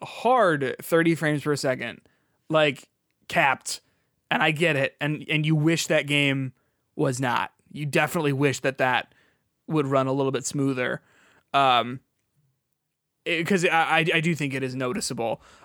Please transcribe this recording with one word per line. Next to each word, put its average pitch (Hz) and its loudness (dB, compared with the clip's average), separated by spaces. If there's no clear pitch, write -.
hard 175 2
thirty 165 2
frames 151 -2
per 147 -2
second, 127 -4
like, 156 0
capped, 139 0
and 147 0
I 160 4
get 156 0
it, 135 -2
and, 151 -4
and 151 0
you 160 2
wish 156 0
that 151 0
game 139 0
was 135 -2
not. 120 -2
You 147 -8
definitely 151 0
wish 135 0
that 135 -2
that 127 0
would 151 0
run 135 2
a 131 -2
little 135 0
bit 127 -6
smoother, 131 -2
um, 127 2
it, 165 -2
'cause 185 2
I, - 0
I, 160 2
I 165 4
do 165 0
think 139 -4
it 131 -4
is 127 -4
noticeable. 127 -4